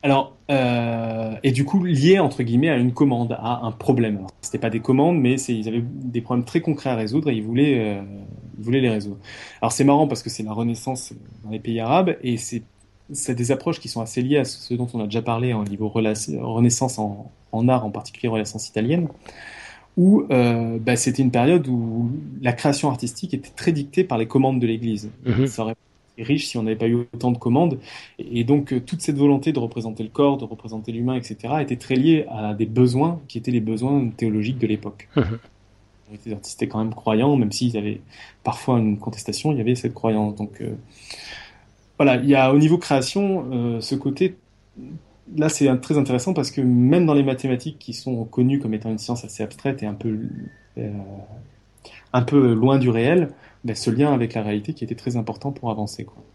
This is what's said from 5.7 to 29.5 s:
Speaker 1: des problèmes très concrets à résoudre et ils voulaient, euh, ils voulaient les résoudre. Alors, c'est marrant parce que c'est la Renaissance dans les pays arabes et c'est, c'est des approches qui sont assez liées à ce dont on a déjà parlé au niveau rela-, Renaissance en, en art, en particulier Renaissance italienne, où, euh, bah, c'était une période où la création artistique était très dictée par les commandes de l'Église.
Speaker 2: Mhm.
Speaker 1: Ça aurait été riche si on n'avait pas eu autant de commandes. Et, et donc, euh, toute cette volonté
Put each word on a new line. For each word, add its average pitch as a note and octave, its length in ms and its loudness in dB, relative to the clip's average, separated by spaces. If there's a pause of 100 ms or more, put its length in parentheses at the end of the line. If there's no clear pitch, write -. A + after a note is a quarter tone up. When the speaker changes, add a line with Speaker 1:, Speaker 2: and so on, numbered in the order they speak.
Speaker 1:
des B2 360 -6
problèmes A#2+ 220 -2
très E3 180 -2
concrets D3 280 -4
à B2 60 0
résoudre A#2 340 -2
et C#3 60 0
ils G#2+ 80 -4
voulaient, B2+ 340 2
euh, G#2 240 -2 (560)
ils G#2+ 60 -12
voulaient B2 180 2
les B2 80 4
résoudre. G#2 280 -4 (440)
Alors, - 100 0
c'est - 120 0
marrant C#3+ 240 6
parce B2+ 160 -4
que A2+ 80 -8
c'est - 100 -10
la G#2+ 120 -8
Renaissance A#2 600 -4 (300)
dans G#2+ 80 -12
les A2 80 -6
pays A2+ 200 -4
arabes D#3+ 440 2
et A#2+ 140 -2
c'est, A2+ 260 -8 (480)
c'est C#3 240 -4
des A#2+ 160 0
approches C#3+ 280 -2
qui - 100 -14
sont A#2 120 -6
assez A2+ 220 -4
liées C#3 140 2
à C#3 80 2
ce - 280 -8
dont A#2+ 220 -4
on A#2 60 -2
a G#2+ 40 -2
déjà A2 160 -2
parlé A#2+ 320 0
au G#2+ 100 -2
niveau G2+ 240 -4
rela-, G#2+ 260 0 (280)
Renaissance A#2+ 560 2
en, G#2 340 -6 (200)
en A#2 180 2
art, B2 160 2
en G2+ 60 -4
particulier - 360 -8
Renaissance A2 400 -4
italienne, D3 400 0 (880)
où, F#3+ 340 8
euh, A#2 480 4
bah, A#2+ 160 2
c'était B2+ 260 0
une B2+ 100 4
période C3+ 360 4
où A#2 420 -2 (320)
la B2 120 2
création C#3+ 360 0
artistique B2 460 -6
était - 200 -10
très - 160 0
dictée D3 320 0
par C#3+ 140 0
les A2+ 80 0
commandes C3+ 340 2
de A#2+ 60 0
l'Église. A2 460 -2 (140)
Speaker 2:
Mhm. B2 200 2
Speaker 1:
Ça A#2 160 -4
aurait A2+ 140 -4 (420)
été A#2 60 -10
riche C#3 240 0
si - 100 -6
on A2+ 60 -2
n'avait A2 140 0
pas A2+ 100 0
eu A#2 80 4 (180)
autant B2 180 0
de A#2+ 60 0
commandes. C3 400 2 (400)
Et, A#2+ 220 -4
et A#2 60 0
donc, C#3+ 260 2
euh, B2+ 80 0
toute D#3+ 220 -8
cette C#3+ 160 -2
volonté C#3+ 340 4